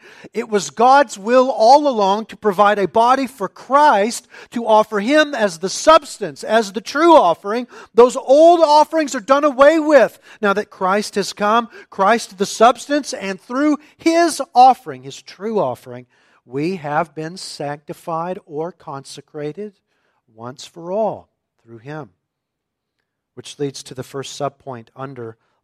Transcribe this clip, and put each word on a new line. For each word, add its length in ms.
It 160
was 220
God's 480
will 320
all 360
along 380
to 100
provide 440
a 80
body 400
for 200
Christ, 800
to 160
offer 340
him 360
as 240
the 100
substance, 720
as 300
the 80
true 340
offering. 520
Those 240
old 440
offerings 520
are 80
done 220
away 360
with 400
now 120
that 180
Christ 420
has 180
come, 380
Christ 480
the 80
substance, 680
and 260
through 380
his 440
offering, 480
his 180
true 380
offering, 480
we 320
have 360
been 240
sanctified 1080
or 260
consecrated 1080
once 380
for 260
all 380
through 160
him. 320
Which 240
leads 240
to 100
the 100
first 340
subpoint 580
under 420